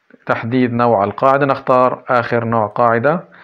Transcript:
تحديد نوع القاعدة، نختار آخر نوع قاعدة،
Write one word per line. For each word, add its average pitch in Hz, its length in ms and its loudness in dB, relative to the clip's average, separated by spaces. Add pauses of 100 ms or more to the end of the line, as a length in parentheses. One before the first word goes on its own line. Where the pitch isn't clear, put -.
(260)
تحديد 120 460 -2
نوع 117 320 2
القاعدة، 135 420 0
نختار 127 640 0
آخر 120 360 -2
نوع 113 220 -2
قاعدة، 120 580 0 (200)